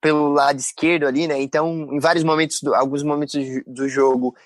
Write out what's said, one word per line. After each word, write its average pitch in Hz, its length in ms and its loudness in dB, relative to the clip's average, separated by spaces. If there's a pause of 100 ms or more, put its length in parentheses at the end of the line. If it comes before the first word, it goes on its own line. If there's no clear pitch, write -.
pelo 151 320 2
lado 139 260 4
esquerdo 156 480 0
ali, 139 200 0
né? 143 140 -2
Então, 156 500 -2
em 143 80 -2
vários 165 260 2
momentos, 156 380 0
do, 139 120 0
alguns 135 280 0
momentos 147 320 -4
do, 131 400 -6
do 135 140 -4
jogo, 131 460 2 (120)